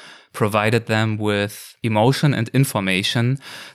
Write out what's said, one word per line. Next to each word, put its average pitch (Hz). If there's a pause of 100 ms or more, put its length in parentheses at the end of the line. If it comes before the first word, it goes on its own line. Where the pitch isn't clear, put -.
(340)
provided 110
them 110
with 104
emotion 123
and 117
information 117 (360)